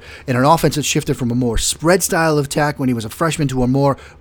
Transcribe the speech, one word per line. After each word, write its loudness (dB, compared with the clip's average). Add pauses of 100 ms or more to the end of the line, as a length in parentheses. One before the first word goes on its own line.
(260)
in -2
an 2
offense 2
that -4
shifted -2
from -4
a -2
more 0
spread 0
style 0
of 0
attack -2
when 0
he 2
was -4
a -8
freshman -2
to -2
a 2
more 2 (240)